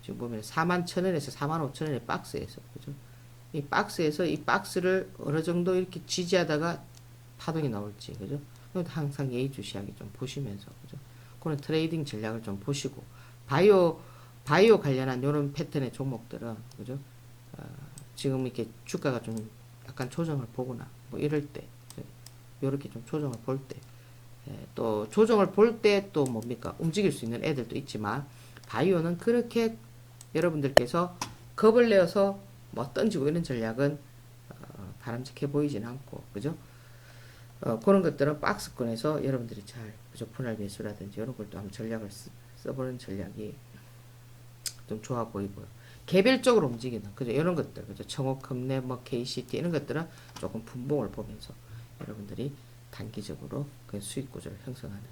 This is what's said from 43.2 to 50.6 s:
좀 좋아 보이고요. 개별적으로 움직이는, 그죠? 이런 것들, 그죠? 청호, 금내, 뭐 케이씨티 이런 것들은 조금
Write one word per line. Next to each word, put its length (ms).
좀 140
좋아 260
보이고요. 380
개별적으로 600
움직이는, 480
그죠? 160
이런 240
것들, 300
그죠? 200
청호, 340
금내, 400
뭐 240
케이씨티 540
이런 140
것들은 360
조금 260